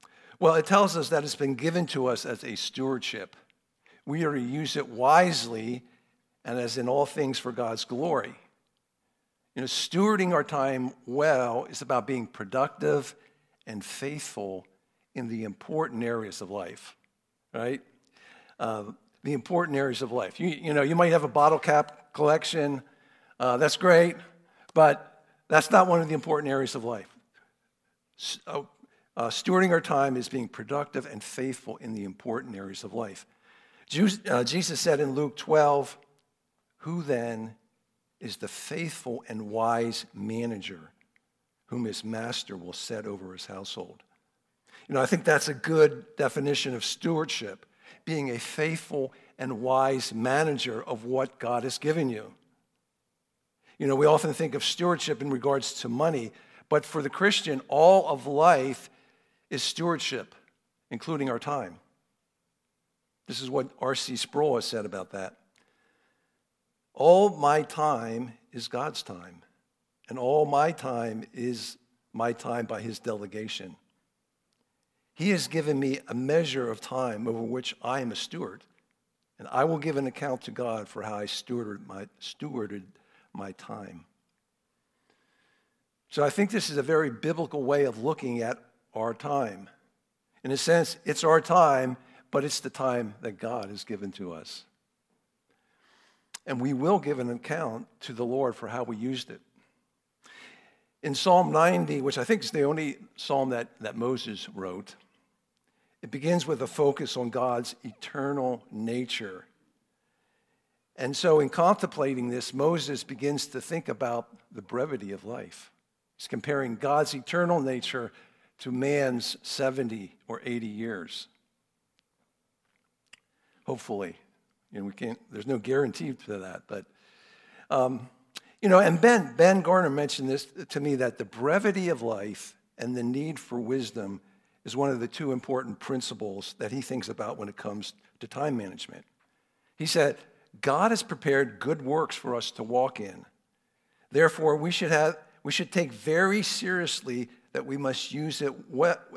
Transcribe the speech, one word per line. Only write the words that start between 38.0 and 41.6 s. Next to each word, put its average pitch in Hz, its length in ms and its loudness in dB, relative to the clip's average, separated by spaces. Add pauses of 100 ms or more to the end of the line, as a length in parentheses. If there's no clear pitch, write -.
is - 180 -12
the 104 100 -10
faithful 151 800 -8
and 110 220 -8
wise 117 640 0
manager 101 800 -8 (760)